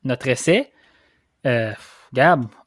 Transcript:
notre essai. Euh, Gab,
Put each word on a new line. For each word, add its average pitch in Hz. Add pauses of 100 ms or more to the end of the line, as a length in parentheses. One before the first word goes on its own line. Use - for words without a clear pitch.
notre 131
essai. 175 (760)
Euh, 117 (420)
Gab, 139 (220)